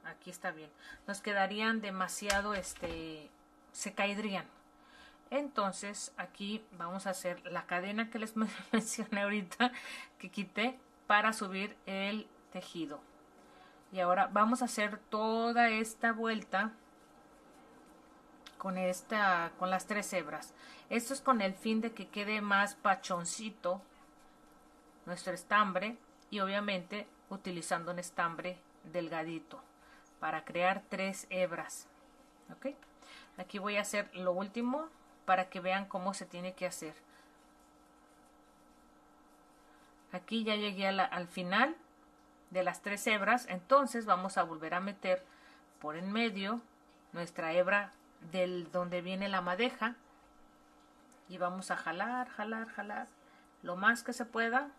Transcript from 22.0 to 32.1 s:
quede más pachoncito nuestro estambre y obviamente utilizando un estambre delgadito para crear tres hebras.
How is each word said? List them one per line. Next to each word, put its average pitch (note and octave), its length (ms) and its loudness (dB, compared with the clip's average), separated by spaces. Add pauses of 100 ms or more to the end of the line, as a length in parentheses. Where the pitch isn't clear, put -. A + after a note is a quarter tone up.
quede G#3 340 -2
más G3+ 340 4
pachoncito F#3+ 1040 0 (1200)
nuestro F3+ 280 -6
estambre G3+ 640 2 (320)
y G#3 100 -4
obviamente G3+ 680 -2 (220)
utilizando F3 640 -2
un F3 80 -4
estambre F3 580 -2 (260)
delgadito E3 800 -4 (580)
para D#3 260 -4
crear F#3 440 2
tres F#3+ 400 -4
hebras. F3 580 -2 (640)